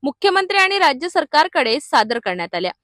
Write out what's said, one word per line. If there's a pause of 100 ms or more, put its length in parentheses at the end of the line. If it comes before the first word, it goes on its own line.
मुख्यमंत्री
आणि
राज्य
सरकारकडे
सादर
करण्यात
आल्या. (120)